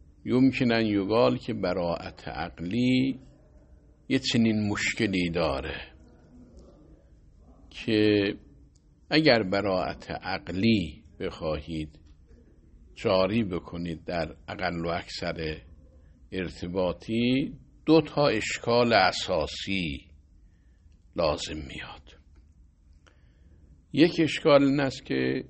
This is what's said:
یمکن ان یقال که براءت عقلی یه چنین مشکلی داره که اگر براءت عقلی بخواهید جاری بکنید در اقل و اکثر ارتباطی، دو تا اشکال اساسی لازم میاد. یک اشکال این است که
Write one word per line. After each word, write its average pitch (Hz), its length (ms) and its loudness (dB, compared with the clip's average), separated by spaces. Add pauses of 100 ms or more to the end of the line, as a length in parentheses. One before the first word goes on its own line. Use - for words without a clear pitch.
(240)
یمکن 127 480 2
ان 113 140 2
یقال 107 500 2
که 117 180 -8
براءت 90 760 -4
عقلی 120 920 -2 (880)
یه 131 100 0
چنین 113 500 0
مشکلی 98 600 -2
داره 69 500 -4 (1900)
که 107 640 2 (760)
اگر 147 320 6
براءت 92 680 -2
عقلی 92 920 -2 (180)
بخواهید 80 800 -6 (960)
جاری 101 500 2
بکنید 87 600 -8
در 80 320 -6 (120)
اقل 87 380 -4
و - 20 -2
اکثر 82 720 -6 (720)
ارتباطی، 95 1200 -4 (340)
دو 160 140 8
تا 147 280 0
اشکال 117 640 0
اساسی 90 1120 0 (1120)
لازم 78 380 -2
میاد. - 600 -14 (1800)
یک 170 300 4
اشکال 143 420 4
این 139 160 2
است 135 260 -4
که 131 440 -2